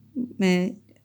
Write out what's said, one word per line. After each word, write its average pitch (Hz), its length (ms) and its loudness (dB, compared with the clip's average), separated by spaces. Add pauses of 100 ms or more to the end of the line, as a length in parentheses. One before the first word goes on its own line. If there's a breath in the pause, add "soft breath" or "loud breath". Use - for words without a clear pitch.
(420)
e, 180 300 2 (320)